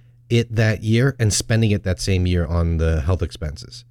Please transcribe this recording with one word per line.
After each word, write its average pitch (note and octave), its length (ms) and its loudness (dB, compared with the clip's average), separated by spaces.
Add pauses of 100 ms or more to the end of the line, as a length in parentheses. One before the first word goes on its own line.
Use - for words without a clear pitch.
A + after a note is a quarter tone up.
(300)
it A#2 260 0
that A2 280 0
year A#2 360 2
and G#2+ 140 2
spending A2+ 380 0
it G#2 120 0
that F#2 160 -2
same F#2 260 0
year F2 200 2
on E2+ 320 0
the D#2+ 240 2
health F2+ 200 0
expenses, - 680 -10